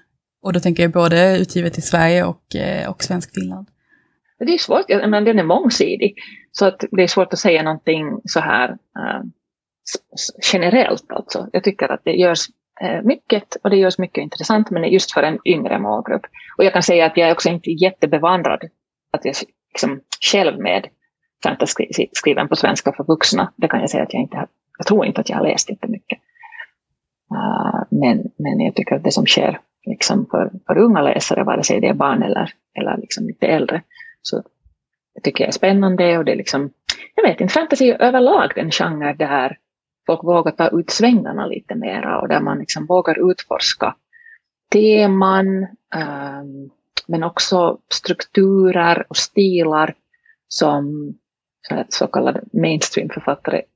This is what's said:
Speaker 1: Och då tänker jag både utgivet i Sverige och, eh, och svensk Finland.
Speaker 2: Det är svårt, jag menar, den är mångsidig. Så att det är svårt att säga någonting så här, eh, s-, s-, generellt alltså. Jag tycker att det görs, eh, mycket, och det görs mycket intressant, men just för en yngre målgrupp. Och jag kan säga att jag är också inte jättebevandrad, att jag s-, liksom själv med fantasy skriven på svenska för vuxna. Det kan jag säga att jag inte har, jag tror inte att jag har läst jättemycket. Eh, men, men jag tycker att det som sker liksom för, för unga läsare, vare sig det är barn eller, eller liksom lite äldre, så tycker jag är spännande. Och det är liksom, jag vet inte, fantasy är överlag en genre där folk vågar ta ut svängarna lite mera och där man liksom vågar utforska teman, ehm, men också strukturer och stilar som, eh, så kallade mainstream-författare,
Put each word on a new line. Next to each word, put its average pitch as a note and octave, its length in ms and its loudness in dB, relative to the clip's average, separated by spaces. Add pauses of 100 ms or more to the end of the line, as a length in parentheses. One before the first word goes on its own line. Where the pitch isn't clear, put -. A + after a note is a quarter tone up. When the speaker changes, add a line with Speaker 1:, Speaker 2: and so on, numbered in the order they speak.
(420)
Speaker 1:
Och F#3+ 100 -4
då F3 80 2
tänker F3 220 0
jag E3+ 100 2
både F3 460 4
utgivet F3 400 -2
i - 20 -6
Sverige E3+ 440 2
och, - 320 -8
eh, - 340 -4
och - 120 -10
svensk F3+ 320 -6
Finland. F#3 340 -8 (680)
Speaker 2:
Det C#4+ 160 0
är E4+ 40 0
svårt, - 300 0
jag G3+ 120 2
menar, G#3+ 200 2
den A3 180 4
är F3+ 60 2
mångsidig. G3+ 720 2 (380)
Så - 140 2
att F#3+ 240 0
det F#3+ 120 2
är F3+ 60 4
svårt F3+ 240 0
att F3 60 -4
säga D#3+ 240 2
någonting D#3 420 -2 (200)
så - 160 -2
här, C3 280 0
eh, - 520 -10 (720)
s-, - 80 -12 (120)
s-, - 400 -4
generellt A3 580 2
alltså. - 400 -8
Jag F#3 120 -2
tycker F#3+ 280 -2
att - 120 -6
det E3 80 0
görs, F3 340 2 (340)
eh, F3 220 -4
mycket, A3+ 640 -2
och G#3 60 2
det G3+ 60 4
görs F#3 220 4
mycket F3+ 240 -4
intressant, G#3+ 480 0
men C#3 220 -2
just F#3+ 200 2
för D3 100 2
en D3+ 220 0
yngre - 340 0
målgrupp. G#2 440 -4 (340)
Och F#3 80 2
jag F#3+ 80 4
kan F3 100 2
säga E3+ 240 4
att D#3+ 100 0
jag E3+ 120 4
är D#3+ 40 4
också - 160 0
inte E3+ 220 -4
jättebevandrad, E3 960 0 (480)
att - 120 -6
jag - 60 -2
s-, - 140 -8 (280)
liksom C#3 280 -4 (320)
själv G3 280 2
med G2 260 -2 (560)
fantasy - 680 -4
skriven D3+ 360 0
på - 80 0
svenska F#3 360 0
för - 120 -8
vuxna. - 520 0
Det - 120 0
kan - 120 0
jag - 100 -4
säga - 120 -2
att - 120 -6
jag - 80 -2
inte - 140 -8
har, C#3+ 120 -8 (300)
jag - 80 -6
tror G#3 200 4
inte - 140 -4
att - 80 -6
jag - 80 -4
har - 120 0
läst - 220 -2
jättemycket. G#3 480 -8 (1160)
Eh, - 560 -4
men, C3+ 280 2 (200)
men C#3+ 220 -2
jag D#3+ 140 -2
tycker - 220 0
att D3+ 80 -4
det - 80 0
som - 140 0
sker - 340 2 (260)
liksom G#3 440 -2
för, - 200 0 (160)
för - 120 2
unga G3+ 240 6
läsare, - 420 0
vare - 200 0
sig - 160 0
det - 80 0
är - 60 2
barn C#3 280 0
eller, - 280 -2 (300)
eller - 160 -4
liksom - 300 -8
lite - 200 -4
äldre, D#3+ 360 0 (400)
så - 200 -6 (800)
tycker C#3 220 -2
jag - 40 0
är - 40 -4
spännande. F#3 680 2
Och D#3+ 60 0
det - 80 0
är - 40 0
liksom, C#3+ 340 -4 (440)
jag A4 140 0
vet E3+ 120 0
inte, F#3 140 0
fantasy D4 360 4
är - 120 2
överlag B3+ 560 4
en E3 120 -4
genre D3+ 480 -2
där C#3 380 -2 (500)
folk E3 180 -2
vågar E3 280 2
ta E3 160 0
ut E3+ 220 -2
svängarna - 560 2
lite - 280 -8
mera - 460 -4
och - 80 -4
där D#3 120 0
man D3+ 180 -4
liksom D3+ 280 -8
vågar F3 440 2
utforska - 640 -4 (800)
teman, F#3+ 880 4 (320)
ehm, C#3 760 -10 (360)
men E3 180 -2
också E3+ 540 0 (120)
strukturer F#3 1160 2
och - 80 -8
stilar D#3+ 800 2 (540)
som, D3 680 -2 (560)
eh, - 180 -4
så - 180 -2
kallade C3 340 -2 (120)
mainstream-författare, - 1080 -2 (140)